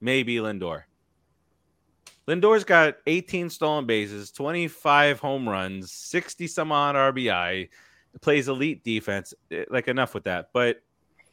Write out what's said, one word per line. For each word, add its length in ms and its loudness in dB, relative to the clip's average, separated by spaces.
Maybe 380 -2
Lindor." 440 -6
Lindor's 380 4
got 320 6
eighteen 440 -2
stolen 360 -2
bases, 460 -2
twenty-five 880 2
home 280 -4
runs, 440 -6
sixty 540 -8
some 260 -4
odd 240 2
R 160 4
B 180 -2
I, 380 -2
plays 260 2
elite 340 -4
defense. 520 -6
Eh, 180 -6
like, 200 -4
enough 260 -2
with 100 -10
that. 280 -4
But 300 0